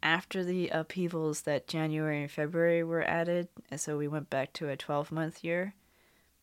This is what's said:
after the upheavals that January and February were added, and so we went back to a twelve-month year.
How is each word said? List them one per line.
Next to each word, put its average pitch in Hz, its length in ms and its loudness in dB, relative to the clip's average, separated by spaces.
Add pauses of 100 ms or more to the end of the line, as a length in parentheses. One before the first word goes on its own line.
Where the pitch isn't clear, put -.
after 180 440 2
the 180 240 0
upheavals 160 760 0
that 147 240 0
January 156 560 0
and 143 80 -6
February 170 540 4
were 165 180 0
added, 175 460 0 (200)
and 143 120 -6
so 151 180 -2
we 147 80 0
went 147 240 -4
back 135 240 0
to 156 140 -6
a 139 80 -4
twelve-month 156 680 -2
year. 180 320 -2 (680)